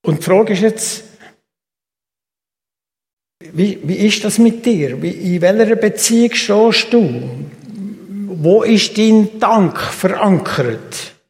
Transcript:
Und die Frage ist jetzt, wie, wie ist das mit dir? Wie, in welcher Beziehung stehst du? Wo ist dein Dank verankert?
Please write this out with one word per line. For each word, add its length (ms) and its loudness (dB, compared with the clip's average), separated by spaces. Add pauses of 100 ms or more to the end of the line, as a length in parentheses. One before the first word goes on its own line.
Und 180 -2
die 40 -10
Frage 300 2
ist 80 -2
jetzt, 420 -2 (2250)
wie, 440 -4
wie 240 0
ist 160 0
das 160 -2
mit 260 2
dir? 360 0
Wie, 340 -4
in 60 -2
welcher 340 4
Beziehung 580 2
stehst 580 2
du? 540 0 (960)
Wo 220 4
ist 340 2
dein 420 4
Dank 400 2
verankert? 1300 -4 (160)